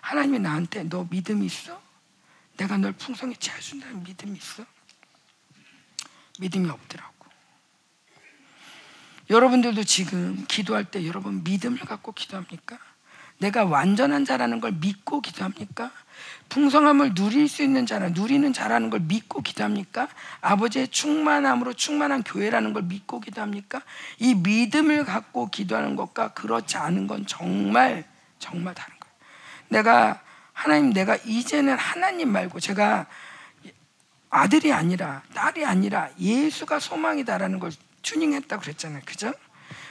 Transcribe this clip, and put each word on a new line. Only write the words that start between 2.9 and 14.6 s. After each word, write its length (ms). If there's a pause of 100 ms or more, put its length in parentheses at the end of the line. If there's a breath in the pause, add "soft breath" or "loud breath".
풍성히 420
채워준다는 680
믿음 320
있어?" 280 (1800 soft breath)
믿음이 300
없더라고. 440 (2250 soft breath)
여러분들도 540
지금 600
기도할 380
때 220
여러분 360
믿음을 360
갖고 320
기도합니까? 680 (640 soft breath)
내가 260
완전한 580
자라는 380